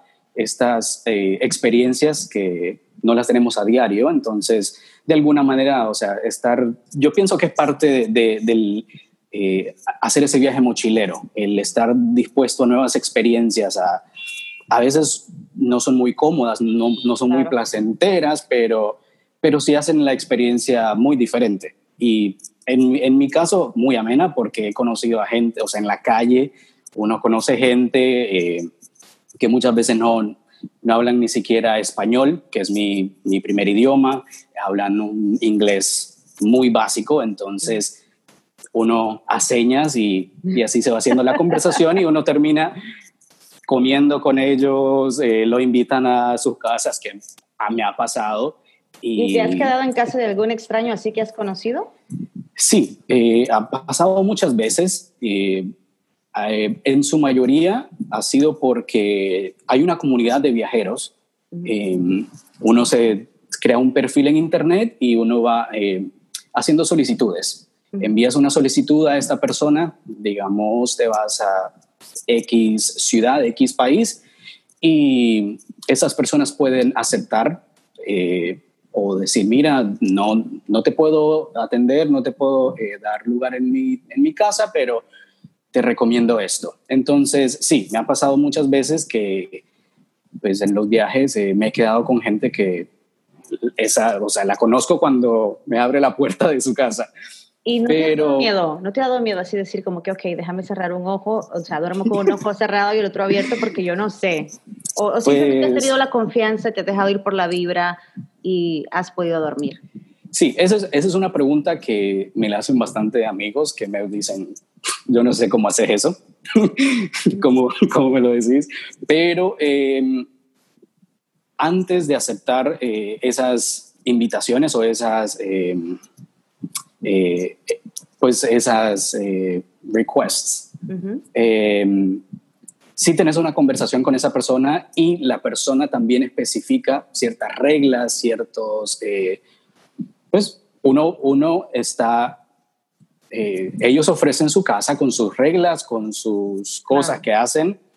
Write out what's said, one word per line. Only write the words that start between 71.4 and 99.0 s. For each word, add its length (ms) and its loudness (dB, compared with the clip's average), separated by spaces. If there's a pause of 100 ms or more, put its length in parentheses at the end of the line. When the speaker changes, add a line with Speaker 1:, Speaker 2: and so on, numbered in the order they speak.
Speaker 1:
a 320 -2 (540)
X 680 0
ciudad, 480 2
X 280 0
país, 500 0 (560)
y 800 2 (300)
esas 280 2
personas 360 0
pueden 440 2
aceptar, 680 -2 (400)
eh, 560 -2 (300)
o 260 -2
decir, 280 0
"Mira, 440 2 (120)
no, 440 0 (220)
no 160 0
te 80 2
puedo 640 2
atender, 520 2
no 140 2
te 80 -4
puedo, 460 0
eh, 240 -8
dar 260 -6
lugar 280 -2
en 160 -2
mi, 380 -2
en 120 -2
mi 120 2
casa, 400 0
pero 300 -2 (680)
te 100 0
recomiendo 580 2
esto". 360 -6 (120)
Entonces, 760 2
sí, 300 2
me 80 -2
ha 60 -4
pasado 320 2
muchas 320 2
veces 360 0
que, 580 -6 (800)
pues, 200 0
en 120 2
los 160 0
viajes, 460 2
eh, 180 0
me 140 2
he 40 -4
quedado 320 0
con 180 0
gente 300 -2
que 360 -2 (920)
esa, 460 0
o 60 -4
sea, 160 -2
la 100 0
conozco 440 2
cuando 640 2
me 140 -2
abre 220 2
la 140 2
puerta 340 0
de 120 0
su 120 -2
casa. 380 -2 (520)
Speaker 2:
¿Y 160 -2
no 100 0
te 40 2
ha 60 2
dado 160 2
Speaker 1:
Pero 240 2
Speaker 2:
miedo? 420 0
¿No 100 -6
te 100 -4